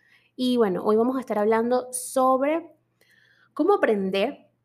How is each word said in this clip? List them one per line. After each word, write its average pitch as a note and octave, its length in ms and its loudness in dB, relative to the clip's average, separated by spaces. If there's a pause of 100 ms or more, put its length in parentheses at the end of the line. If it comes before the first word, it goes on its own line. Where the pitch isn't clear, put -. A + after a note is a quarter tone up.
(360)
Y B3+ 220 0
bueno, G3 260 0
hoy G#3+ 120 2
vamos B3 220 0
a - 20 -4
estar A3 180 -6
hablando A3+ 540 0
sobre C4+ 800 0 (840)
cómo F#4 220 2
aprender G3+ 720 -2 (180)